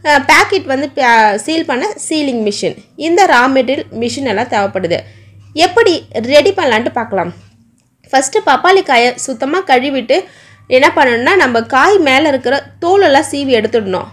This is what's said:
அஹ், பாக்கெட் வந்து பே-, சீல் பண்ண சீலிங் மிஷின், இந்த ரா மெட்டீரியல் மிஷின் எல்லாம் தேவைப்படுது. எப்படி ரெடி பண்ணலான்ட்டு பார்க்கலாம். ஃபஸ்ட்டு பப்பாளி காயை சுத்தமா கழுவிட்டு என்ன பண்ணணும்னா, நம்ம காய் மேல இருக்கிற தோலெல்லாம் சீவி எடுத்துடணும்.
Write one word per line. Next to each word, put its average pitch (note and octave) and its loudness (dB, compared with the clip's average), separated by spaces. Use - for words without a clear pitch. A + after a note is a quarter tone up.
அஹ், D4 2
பாக்கெட் F#4 2
வந்து C4+ -4
பே-, A3+ 2
சீல் D#4+ -4
பண்ண D4+ -4
சீலிங் C4 -2
மிஷின், G3+ -6
இந்த E4 2
ரா B3 2
மெட்டீரியல் C4+ -2
மிஷின் A#3+ -6
எல்லாம் A#3 -4
தேவைப்படுது. G3 -4
எப்படி F4+ 0
ரெடி C#4+ 2
பண்ணலான்ட்டு C4 -2
பார்க்கலாம். F#3+ -6
ஃபஸ்ட்டு C4+ 0
பப்பாளி F4 2
காயை B3 0
சுத்தமா C#4 -6
கழுவிட்டு C4+ 0
என்ன C4+ 2
பண்ணணும்னா, C4 2
நம்ம B3 2
காய் D4+ 2
மேல D4 2
இருக்கிற C4 -2
தோலெல்லாம் D#4 2
சீவி C#4 -4
எடுத்துடணும். G#3+ -4